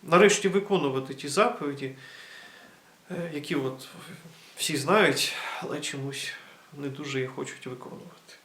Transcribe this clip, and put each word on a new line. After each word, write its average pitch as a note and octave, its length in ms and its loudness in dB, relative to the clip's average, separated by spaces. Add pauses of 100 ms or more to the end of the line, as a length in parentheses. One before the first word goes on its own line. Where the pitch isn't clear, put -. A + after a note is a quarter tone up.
Нарешті G3 460 8
виконувати C#3+ 640 0
ті C#3 140 -8
заповіді, C#3 680 0 (1160)
е, E3+ 220 -6
які D3 220 -4
от C3 320 -4 (720)
всі D#3 200 -2
знають, D3 560 4 (280)
але - 180 -6
чомусь C3+ 540 -6 (440)
не C#3+ 120 -6
дуже C#3 300 -4
їх C3 120 -2
хочуть - 360 -8
виконувати. - 680 -14 (120)